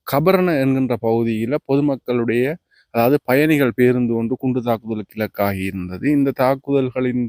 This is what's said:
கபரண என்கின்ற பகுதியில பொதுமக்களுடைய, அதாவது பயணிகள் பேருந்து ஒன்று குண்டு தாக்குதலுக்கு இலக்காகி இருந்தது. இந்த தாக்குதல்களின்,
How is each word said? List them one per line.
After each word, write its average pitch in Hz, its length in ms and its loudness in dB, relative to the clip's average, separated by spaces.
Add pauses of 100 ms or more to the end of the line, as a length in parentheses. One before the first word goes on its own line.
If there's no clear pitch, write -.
கபரண 180 500 2
என்கின்ற 131 420 0
பகுதியில 113 640 0
பொதுமக்களுடைய, 127 920 0 (400)
அதாவது 120 300 4
பயணிகள் 143 500 2
பேருந்து 123 400 2
ஒன்று 117 220 -2
குண்டு 127 260 -2
தாக்குதலுக்கு 110 540 -6
இலக்காகி 101 480 -2
இருந்தது. 92 440 -8
இந்த 143 260 2
தாக்குதல்களின், 131 960 -2